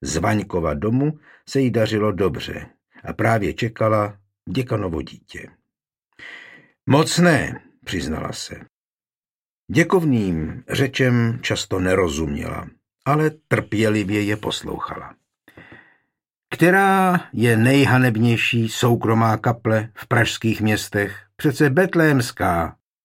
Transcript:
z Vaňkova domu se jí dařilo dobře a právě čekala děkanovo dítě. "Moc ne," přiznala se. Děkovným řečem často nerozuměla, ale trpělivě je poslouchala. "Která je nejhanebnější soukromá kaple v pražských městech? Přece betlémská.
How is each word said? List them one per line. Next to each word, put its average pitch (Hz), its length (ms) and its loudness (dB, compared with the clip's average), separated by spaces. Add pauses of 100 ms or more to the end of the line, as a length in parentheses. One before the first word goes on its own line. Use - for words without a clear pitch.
z - 160 -6
Vaňkova 90 580 -2
domu 127 440 -2 (300)
se 135 120 -2
jí 131 100 2
dařilo 107 420 0
dobře 87 540 -4 (380)
a - 80 -8
právě 110 420 0
čekala 110 640 -2 (300)
děkanovo 98 540 -4
dítě. - 480 -18 (1400)
"Moc 143 320 2
ne," 160 420 2 (240)
přiznala 78 480 -6
se. - 280 -14 (1120)
Děkovným 120 960 0
řečem 120 760 0
často - 380 -4
nerozuměla, 80 880 -2 (360)
ale 151 260 2 (180)
trpělivě 104 760 0
je 104 140 -2
poslouchala. - 760 -8 (1400)
"Která 185 680 4 (120)
je 117 240 2
nejhanebnější 120 1120 2
soukromá 113 680 2
kaple 110 580 -2
v - 120 -18
pražských 113 540 0
městech? 101 680 -2 (100)
Přece 147 340 2
betlémská. 131 1040 0 (280)